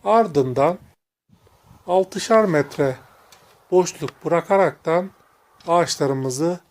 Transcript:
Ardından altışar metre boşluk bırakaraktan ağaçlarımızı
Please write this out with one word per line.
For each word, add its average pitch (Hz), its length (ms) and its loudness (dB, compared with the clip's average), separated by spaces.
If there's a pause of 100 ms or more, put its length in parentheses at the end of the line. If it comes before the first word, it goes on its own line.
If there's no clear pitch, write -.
Ardından 160 720 0 (1080)
altışar 190 580 0
metre 147 520 0 (760)
boşluk 175 540 -2
bırakaraktan 170 880 0 (560)
ağaçlarımızı 147 960 -2 (100)